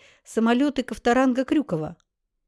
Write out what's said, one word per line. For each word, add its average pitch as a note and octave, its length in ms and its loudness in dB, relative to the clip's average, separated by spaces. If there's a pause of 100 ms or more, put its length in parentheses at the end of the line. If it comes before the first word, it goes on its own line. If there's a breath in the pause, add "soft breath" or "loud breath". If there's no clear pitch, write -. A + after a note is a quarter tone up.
(240 soft breath)
самолеты B3 600 0
Ковторанга B3+ 640 0
Крюкова. E3 520 -4 (500)